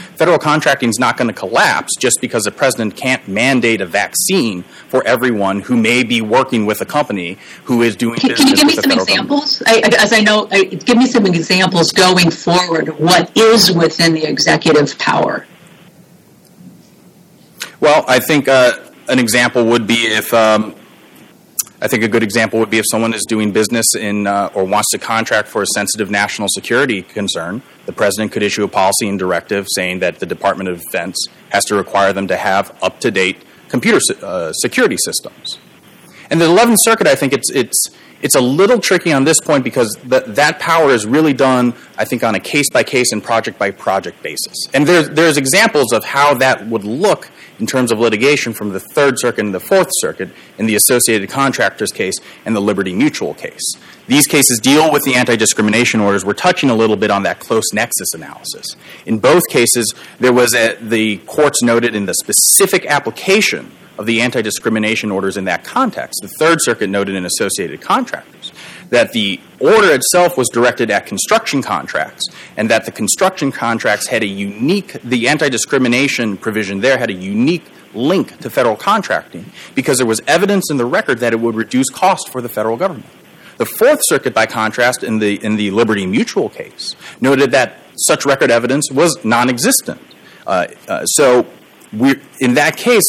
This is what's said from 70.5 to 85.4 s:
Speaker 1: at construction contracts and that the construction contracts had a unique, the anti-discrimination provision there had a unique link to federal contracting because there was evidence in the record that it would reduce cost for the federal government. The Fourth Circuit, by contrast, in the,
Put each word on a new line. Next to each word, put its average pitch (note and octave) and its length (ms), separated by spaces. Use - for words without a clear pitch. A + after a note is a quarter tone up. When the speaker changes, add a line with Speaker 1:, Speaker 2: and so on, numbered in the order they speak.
Speaker 1:
at G2+ 160
construction C#3+ 560
contracts D2+ 600
and G#2+ 140
that A2+ 160
the - 80
construction C#3 580
contracts A2+ 560
had A#2 160
a - 20
unique, G2+ 680
the A#2+ 240
anti-discrimination B2+ 1080
provision G2+ 420
there B2+ 180
had A#2 120
a G#2 40
unique G#2+ 520
link C#3+ 460
to - 100
federal A#2 280
contracting G#2 720
because C3+ 220
there B2 100
was A2 180
evidence F3+ 460
in C#3+ 60
the A#2+ 80
record C3 340
that A#2 140
it A2+ 80
would A#2 140
reduce B2 340
cost F#3 400
for B2+ 120
the A#2+ 80
federal A2+ 280
government. D#3+ 280
The A#2 80
Fourth C#4+ 380
Circuit, C3 300
by A2 120
contrast, A#2 580
in A2+ 160
the, G#2 240